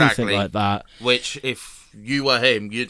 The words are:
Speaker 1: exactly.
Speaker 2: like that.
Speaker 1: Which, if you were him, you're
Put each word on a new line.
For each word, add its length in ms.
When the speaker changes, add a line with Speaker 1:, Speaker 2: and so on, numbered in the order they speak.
Speaker 1:
exactly. 340
Speaker 2:
like 160
that. 340
Speaker 1:
Which, 440
if 380
you 320
were 140
him, 320
you're 180